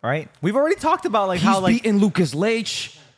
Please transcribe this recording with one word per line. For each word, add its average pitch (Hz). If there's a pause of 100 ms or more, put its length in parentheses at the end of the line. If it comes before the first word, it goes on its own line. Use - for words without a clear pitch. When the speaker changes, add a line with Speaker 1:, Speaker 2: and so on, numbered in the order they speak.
Speaker 1:
All 117
right. 151 (120)
We've 196
already 302
talked 339
about, 214
like, 180
Speaker 2:
He's 190
Speaker 1:
how, 196
like, 190
Speaker 2:
beaten 208
Lucas 185
Leite. 220 (200)